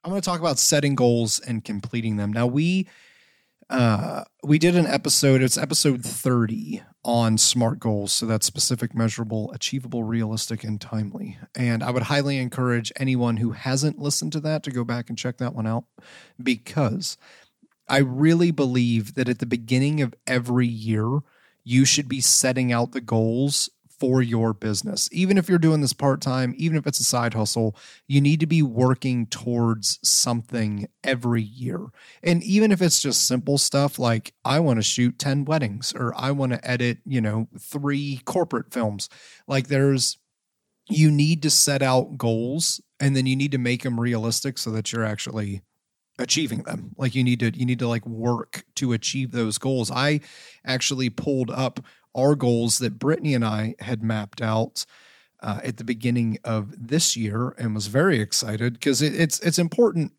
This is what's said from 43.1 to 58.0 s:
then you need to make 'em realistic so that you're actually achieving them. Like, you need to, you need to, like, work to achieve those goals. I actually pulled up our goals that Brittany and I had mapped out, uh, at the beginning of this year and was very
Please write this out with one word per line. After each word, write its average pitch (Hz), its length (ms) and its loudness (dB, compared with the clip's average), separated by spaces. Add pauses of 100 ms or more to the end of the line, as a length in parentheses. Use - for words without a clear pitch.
then 131 100 2
you 131 120 2
need 139 160 0
to 135 40 0
make 123 280 0
'em 117 160 -2
realistic 117 560 -2
so - 140 -6
that 110 200 -4
you're 113 140 -2
actually 104 560 -6 (580)
achieving 123 440 -2
them. - 340 -10
Like, 131 180 -2
you 127 80 2
need 123 160 2
to, 113 180 0
you 127 80 -2
need 123 140 0
to, 123 80 -2
like, 117 180 -2
work 117 600 -4 (100)
to 127 160 -2
achieve 120 400 -4
those 113 260 -2
goals. 127 320 -2
I 139 300 0 (460)
actually 131 440 -2
pulled 127 400 -2
up 123 300 -4 (360)
our 139 200 4
goals 117 420 2
that 117 220 -4
Brittany 151 340 0
and 117 100 2
I 107 360 -2
had 117 240 -6
mapped 110 360 -4
out, 113 460 -2 (540)
uh, 107 240 -6
at 127 140 -8
the - 60 -12
beginning 117 600 0
of 110 340 -4
this 131 400 0
year 113 400 -4
and 113 160 -4
was 101 140 -6
very 139 320 2